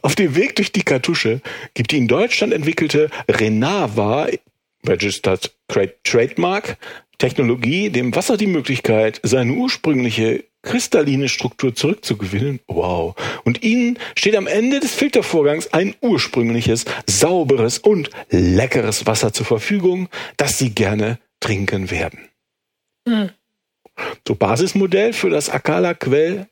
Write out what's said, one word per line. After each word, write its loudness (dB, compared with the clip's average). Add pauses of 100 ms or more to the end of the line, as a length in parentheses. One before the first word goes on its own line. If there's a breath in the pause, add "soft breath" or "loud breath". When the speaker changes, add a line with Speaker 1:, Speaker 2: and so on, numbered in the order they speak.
Speaker 1:
Auf 0
dem 2
Weg 2
durch -2
die 0
Kartusche 0 (320 loud breath)
gibt -2
die 2
in 2
Deutschland 2
entwickelte 0 (160 loud breath)
Renava, 0 (580)
Registered -2 (180)
Tra-, 0 (120)
Trademark, 0 (420 loud breath)
Technologie 0
dem 0
Wasser 0
die 0
Möglichkeit, 0
seine 2
ursprüngliche 0 (180)
kristalline 0
Struktur -4
zurückzugewinnen. -4
Wow. -2 (300 loud breath)
Und -2
Ihnen 0 (180 loud breath)
steht 2
am 0
Ende 2
des -2
Filtervorgangs 2
ein 0
ursprüngliches, 0 (200 loud breath)
sauberes 2
und 4 (220 loud breath)
leckeres 2
Wasser 0
zur -4
Verfügung, 0 (300 loud breath)
das 0
Sie 0
gerne 0 (220)
trinken -2
werden. -6 (840)
Speaker 2:
Hm. 0 (960 loud breath)
Speaker 1:
So, 0
Basismodell 2
für -2
das 0
Akala 0
Quell 0